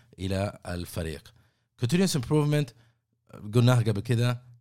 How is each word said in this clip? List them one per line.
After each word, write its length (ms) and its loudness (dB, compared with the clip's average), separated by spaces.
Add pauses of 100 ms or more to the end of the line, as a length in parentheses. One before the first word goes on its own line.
(200)
إلى 480 -4
الفريق. 680 -10 (500)
Continuous 360 2
improvement 520 0 (840)
قلناها 260 6
قبل 200 0
كده 420 -2 (180)